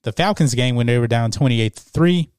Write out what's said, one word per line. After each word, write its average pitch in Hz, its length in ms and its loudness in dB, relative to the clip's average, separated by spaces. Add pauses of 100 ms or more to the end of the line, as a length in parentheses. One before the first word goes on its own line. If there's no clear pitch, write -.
the 110 80 -6
Falcons 165 440 0
game 123 200 0
when 120 120 0
they 120 100 2
were 120 100 0
down 117 220 0
twenty-eight 117 460 0
to - 80 -20
three 170 560 0